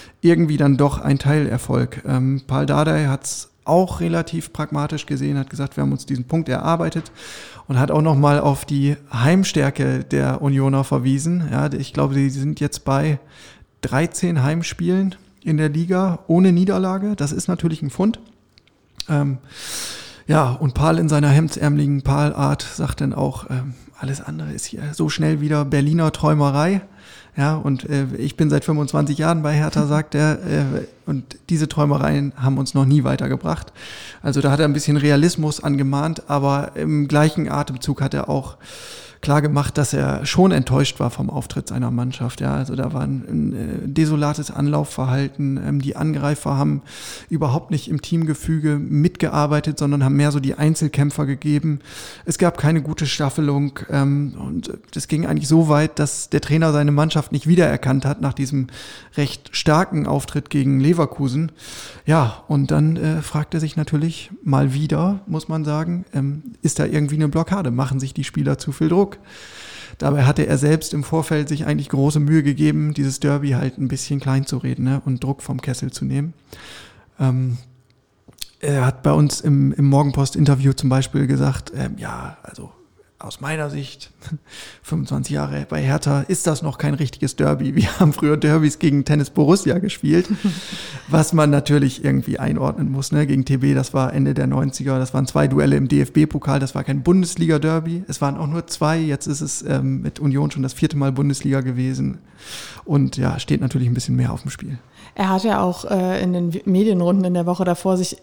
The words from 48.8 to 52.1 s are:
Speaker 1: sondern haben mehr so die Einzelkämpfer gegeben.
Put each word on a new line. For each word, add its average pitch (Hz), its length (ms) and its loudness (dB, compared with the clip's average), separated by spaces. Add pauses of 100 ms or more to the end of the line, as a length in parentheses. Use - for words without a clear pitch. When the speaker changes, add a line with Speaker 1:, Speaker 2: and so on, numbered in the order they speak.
Speaker 1:
sondern 143 260 2
haben 139 120 2
mehr 147 140 4
so 143 80 0
die 135 160 -2
Einzelkämpfer 147 720 0
gegeben. 147 540 0 (440)